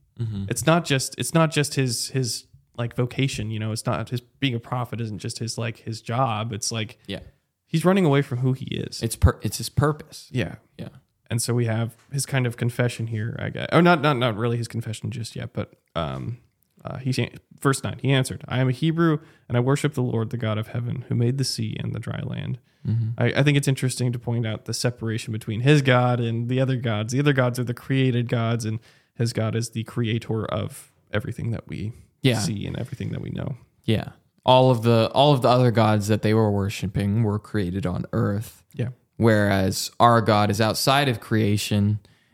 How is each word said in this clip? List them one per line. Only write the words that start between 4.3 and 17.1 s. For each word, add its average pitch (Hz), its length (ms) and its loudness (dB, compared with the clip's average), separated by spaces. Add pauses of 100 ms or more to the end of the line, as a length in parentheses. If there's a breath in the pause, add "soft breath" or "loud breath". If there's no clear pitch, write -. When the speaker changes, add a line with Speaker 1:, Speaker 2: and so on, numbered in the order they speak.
Speaker 2:
a 113 40 -2
prophet 120 400 -6
isn't 110 200 -6
just - 200 -8
his, 113 180 -6
like, 117 200 -6
his 113 240 -10
job. 117 500 -2
It's 101 200 -4
like, 110 360 -6
Speaker 1:
Yeah. 98 120 -8 (460)
Speaker 2:
he's 165 180 -2
running 185 220 4
away 143 160 4
from 123 180 -4
who 131 140 2
he 127 120 -6
is. - 360 -8
Speaker 1:
It's 117 140 -4
per-, - 260 4
it's - 160 -4
his 117 120 -8
purpose. - 600 -2
Speaker 2:
Yeah. - 240 -2 (220)
Speaker 1:
Yeah. 110 120 -12 (420)
Speaker 2:
And 117 100 -2
so 117 140 -2
we 120 100 2
have 113 300 -2 (160)
his 139 160 -4
kind 131 180 0
of 117 120 -2
confession 120 500 -2
here, 113 320 -6
I - 100 -6
guess. - 220 -8
Oh, 151 100 6
not, 175 200 6
not, 143 160 2
not 117 200 0
really 117 200 0
his 117 100 -4
confession 113 420 -6
just 113 260 -10
yet, 117 180 -10
but, - 200 -6 (220)
um, 76 420 -6 (480)
uh, - 120 -8
he, 127 320 -2 (320)